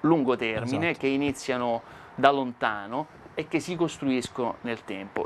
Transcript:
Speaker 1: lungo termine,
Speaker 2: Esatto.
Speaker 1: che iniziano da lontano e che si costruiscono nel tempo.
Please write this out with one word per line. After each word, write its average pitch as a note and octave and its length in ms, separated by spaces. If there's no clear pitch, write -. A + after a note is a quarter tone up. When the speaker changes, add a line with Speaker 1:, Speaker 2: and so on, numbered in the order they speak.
Speaker 1:
lungo D3 340
termine, A#2+ 540
Speaker 2:
Esatto. D3+ 100
Speaker 1:
che C#3 80
iniziano C3 720
da C3+ 160
lontano B2 800
e D#3 140
che - 120
si F3+ 160
costruiscono C3 880
nel A#2 220
tempo. G2 420